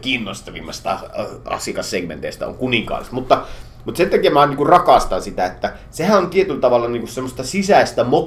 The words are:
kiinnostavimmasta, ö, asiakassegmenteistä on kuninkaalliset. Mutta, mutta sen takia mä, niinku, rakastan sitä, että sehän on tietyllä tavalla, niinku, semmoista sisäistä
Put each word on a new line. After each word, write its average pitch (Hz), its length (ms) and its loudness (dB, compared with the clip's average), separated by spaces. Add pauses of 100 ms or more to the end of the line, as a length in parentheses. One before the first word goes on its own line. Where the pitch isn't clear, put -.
kiinnostavimmasta, 95 1000 -6 (200)
ö, - 80 -4 (180)
asiakassegmenteistä 87 1040 -6
on - 80 -8
kuninkaalliset. - 580 -4
Mutta, - 300 -2 (420)
mutta - 140 -6
sen 190 120 2
takia 185 200 2
mä, 147 160 4
niinku, 143 180 -2
rakastan 135 580 4
sitä, 92 240 -4
että - 260 -4 (180)
sehän 196 280 2
on 175 120 0
tietyllä 180 300 2
tavalla, 120 280 4
niinku, 117 180 -4
semmoista 131 360 -8
sisäistä 170 640 4 (220)